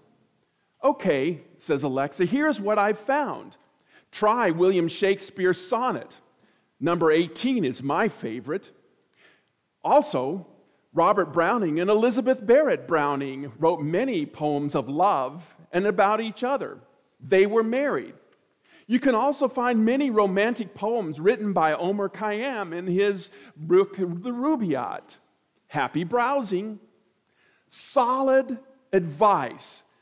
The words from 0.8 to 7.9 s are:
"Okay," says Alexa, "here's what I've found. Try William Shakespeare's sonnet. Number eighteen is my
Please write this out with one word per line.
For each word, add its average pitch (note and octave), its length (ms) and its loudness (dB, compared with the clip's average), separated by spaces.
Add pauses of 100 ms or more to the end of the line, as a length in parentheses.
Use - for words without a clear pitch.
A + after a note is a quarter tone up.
"Okay," E3+ 600 0 (160)
says C#3 240 -2
Alexa, C#3 420 -2
"here's C4 380 0
what G#3 160 0
I've G#3+ 200 0
found. A#3 600 -4 (520)
Try G#3+ 380 2
William E3+ 400 2
Shakespeare's F#3+ 720 -2
sonnet. A3+ 540 -4 (680)
Number E3 320 2
eighteen E3+ 540 0
is A#2+ 160 -4
my E3 260 0